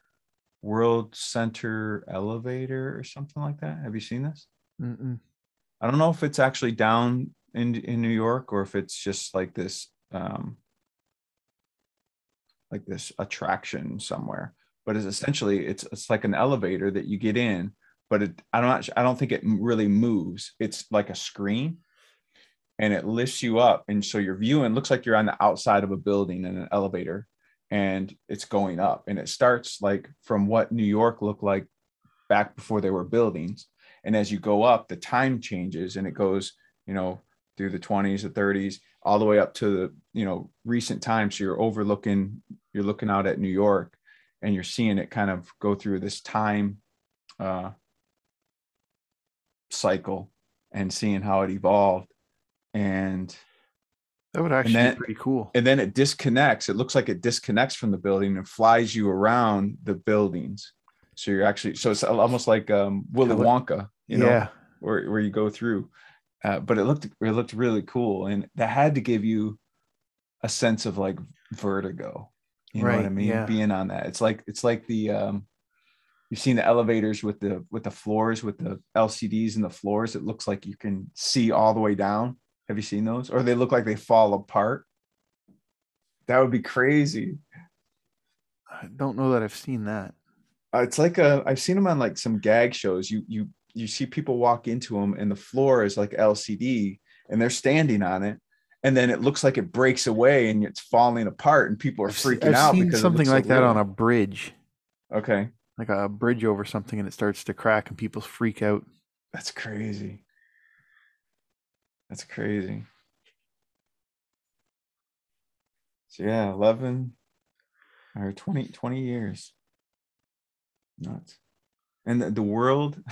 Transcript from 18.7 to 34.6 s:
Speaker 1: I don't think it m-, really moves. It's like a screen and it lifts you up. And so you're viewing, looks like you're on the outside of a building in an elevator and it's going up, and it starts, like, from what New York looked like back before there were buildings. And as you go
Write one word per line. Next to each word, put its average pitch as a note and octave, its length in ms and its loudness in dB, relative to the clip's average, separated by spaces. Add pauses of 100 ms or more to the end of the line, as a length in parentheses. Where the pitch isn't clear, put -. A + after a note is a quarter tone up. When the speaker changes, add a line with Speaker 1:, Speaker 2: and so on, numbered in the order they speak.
Speaker 1:
I B2 60 2
don't B2+ 140 2
think B2+ 140 -2
it - 120 -4
m-, G#2 180 0
really A2 260 2
moves. G2+ 720 0
It's - 320 -6
like G#2 180 0
a F#2 60 -8
screen A#2 600 -4 (1040)
and G#2+ 140 2
it F2+ 120 -2
lifts A#2 360 -2
you A2+ 180 2
up. A#2+ 280 6
And G2+ 180 -2
so - 120 -4
you're F#2+ 200 -2
viewing, A#2+ 360 2
looks C3 180 0
like B2+ 140 0
you're A2+ 100 2
on G#2+ 100 4
the - 180 0
outside G2+ 400 4
of G2 80 -4
a F#2 60 -4
building F#2 480 0
in F#2 120 -6
an F2+ 140 -10
elevator F#2+ 560 -4 (420)
and F#2+ 460 -2 (140)
it's G2+ 160 -8
going F#2+ 340 -2
up, E2 280 0
and G2+ 120 -4
it - 80 -8
starts, - 540 0
like, G2+ 280 -2 (120)
from G2+ 260 0
what A2 240 2
New A2+ 140 0
York A2+ 360 2
looked G#2 220 -4
like G2 240 -2 (600)
back G#2 260 2
before G#2+ 240 -4
there F#2+ 140 0
were F2 100 -2
buildings. G2+ 640 -2 (380)
And A2 100 0
as G#2 160 0
you G2+ 80 -4
go G#2 240 2